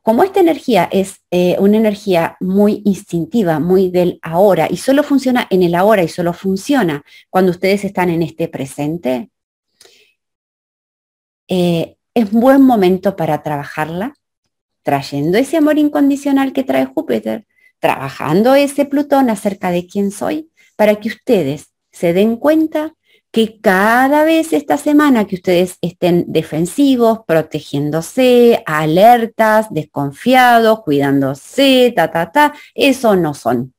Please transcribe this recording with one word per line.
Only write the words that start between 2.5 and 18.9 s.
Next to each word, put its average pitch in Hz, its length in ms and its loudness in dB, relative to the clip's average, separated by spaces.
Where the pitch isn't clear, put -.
instintiva, 175 760 -2
muy 185 300 0
del 180 320 -2
ahora, 170 480 2
y 170 80 -4
solo 277 240 0
funciona 262 480 -2
en 185 140 2
el 170 120 0
ahora 196 280 2
y 160 60 -2
solo 170 240 -6
funciona 190 680 -4
cuando 185 220 2
ustedes 196 340 -2
están 180 240 -2
en 170 120 -2
este 165 280 -6
presente, 135 800 -8
eh, 175 480 -2
es 214 180 0
buen 262 300 4
momento 196 540 2
para 156 280 -4
trabajarla, 156 720 -8
trayendo 143 560 -4
ese 269 200 -2
amor 302 220 2
incondicional 277 720 0
que 269 120 -4
trae 269 220 -2
Júpiter, 226 640 -6
trabajando 156 760 0
ese 285 300 0
Plutón 277 440 0